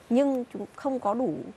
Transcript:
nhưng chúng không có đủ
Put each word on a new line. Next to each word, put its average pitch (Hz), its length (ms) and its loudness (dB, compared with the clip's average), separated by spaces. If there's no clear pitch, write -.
nhưng 262 420 4
chúng 202 220 -8
không 269 260 -4
có 202 140 0
đủ 233 240 0